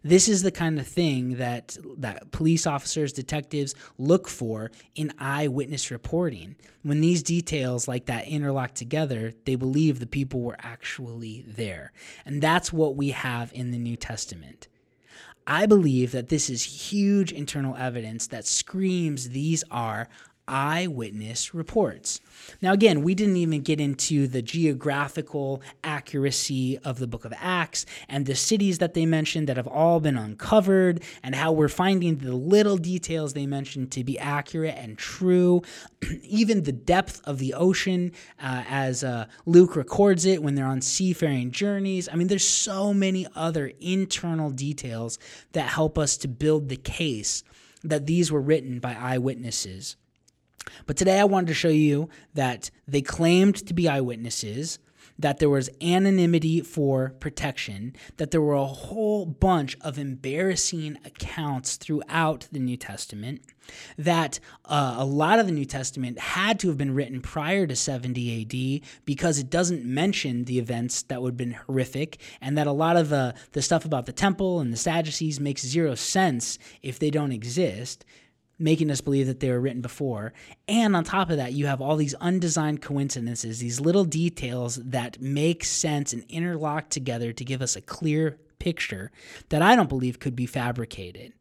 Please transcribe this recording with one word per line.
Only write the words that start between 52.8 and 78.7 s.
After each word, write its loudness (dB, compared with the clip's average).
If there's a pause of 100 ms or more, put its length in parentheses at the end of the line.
they 2
claimed 4
to -4
be 2
eyewitnesses, -4 (380)
that 0
there 6
was 2 (120)
anonymity 4
for 0 (100)
protection, -6 (220)
that -4
there 4
were 4
a 2
whole -2
bunch 2
of -6
embarrassing -2
accounts -6
throughout -2
the -6
New -2
Testament, -10 (560)
that, 0 (240)
uh, 0
a -2
lot 4
of 6
the 0
New 0
Testament -6
had 0
to 0
have 0
been 0
written -2
prior -2
to -4
seventy -2
A -4
D -4 (220)
because 0
it -6
doesn't 0
mention -2
the -2
events -4
that -6
would -2
have -8
been -4
horrific, -4 (180)
and -2
that 2
a 0
lot 2
of, 4
uh, 0 (180)
the -2
stuff 2
about -2
the -12
temple 0
and -2
the -4
Sadducees -2
makes -4
zero 0
sense 0 (240)
if -8
they 0
don't 0
exist, -4 (540)
making 4